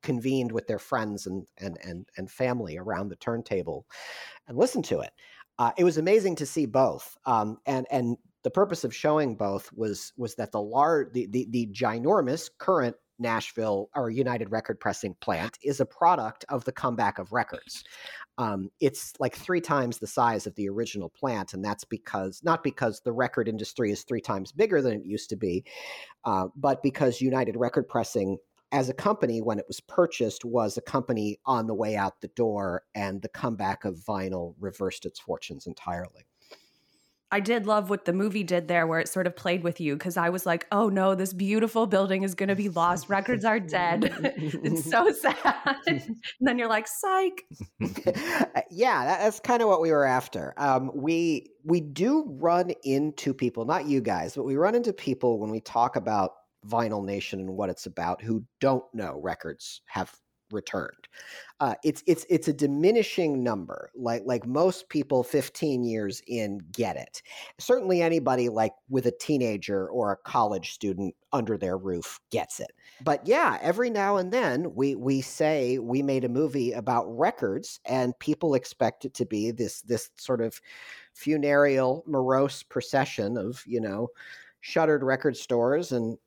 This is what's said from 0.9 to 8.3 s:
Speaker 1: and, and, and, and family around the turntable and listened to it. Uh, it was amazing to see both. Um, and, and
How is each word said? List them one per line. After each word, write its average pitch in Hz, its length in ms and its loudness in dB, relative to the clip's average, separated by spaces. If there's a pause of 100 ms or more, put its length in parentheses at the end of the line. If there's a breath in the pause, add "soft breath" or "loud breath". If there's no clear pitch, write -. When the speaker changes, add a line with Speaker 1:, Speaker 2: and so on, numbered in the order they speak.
Speaker 1:
and, 92 220 -6 (100)
and, 92 260 -10
and, 87 220 -12 (100)
and 95 140 -10
family 120 480 -2
around 98 320 -4
the 87 60 -10
turntable 95 720 -4 (640 loud breath)
and 120 100 -8
listened 208 280 2
to 82 140 0
it. - 120 -8 (460 loud breath)
Uh, 120 200 4
it 180 60 4
was 170 140 4
amazing 185 380 4
to 151 100 -4
see 147 220 -2
both. 110 580 2
Um, 110 400 2
and, 131 240 -2
and 123 280 0 (260)